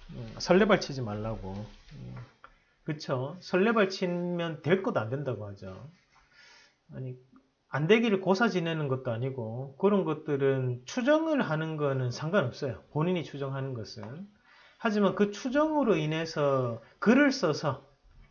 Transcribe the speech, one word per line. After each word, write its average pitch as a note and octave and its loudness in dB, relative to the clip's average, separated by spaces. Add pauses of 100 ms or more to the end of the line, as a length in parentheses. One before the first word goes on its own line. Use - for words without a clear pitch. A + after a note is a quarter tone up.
(120)
음, A2+ -12
설레발 F3+ 6
치지 C3 -6
말라고. G#2 -6 (400)
음, B2+ -14 (680)
그쵸? D3+ -4
설레발 G3+ 2
치면 F3 -4
될 F#3 2
것도 - -2
안 A2 -2
된다고 B2+ -6
하죠. G2 -14 (1040)
아니, C3 -10 (540)
안 D3 0
되기를 A3 4
고사 G3 2
지내는 E3 0
것도 C3 -2
아니고 B2+ -6
그런 G3 4
것들은 C3+ 0
추정을 D4+ 2
하는 D#3 -2
거는 C3 0
상관없어요. C#3+ -2
본인이 E3 0
추정하는 C3+ -6
것은. A#2 -12 (500)
하지만 G3+ 2
그 G3+ 2
추정으로 C#4+ 2
인해서 D3+ 0 (180)
글을 C4 6
써서 D3+ -2 (460)